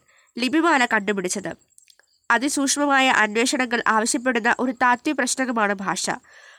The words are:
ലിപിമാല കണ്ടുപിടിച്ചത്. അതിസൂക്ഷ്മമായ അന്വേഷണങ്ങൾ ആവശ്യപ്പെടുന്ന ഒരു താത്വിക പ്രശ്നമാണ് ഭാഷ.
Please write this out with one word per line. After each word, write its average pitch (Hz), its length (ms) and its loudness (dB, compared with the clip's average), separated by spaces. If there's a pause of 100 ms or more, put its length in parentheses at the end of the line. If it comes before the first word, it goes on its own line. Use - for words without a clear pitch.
(400)
ലിപിമാല 277 460 2
കണ്ടുപിടിച്ചത്. 196 680 -2 (800)
അതിസൂക്ഷ്മമായ 269 800 2
അന്വേഷണങ്ങൾ 233 800 0
ആവശ്യപ്പെടുന്ന 233 720 0
ഒരു 254 120 -2
താത്വിക 247 420 0
പ്രശ്നമാണ് 247 600 -2
ഭാഷ. 190 360 -4 (500)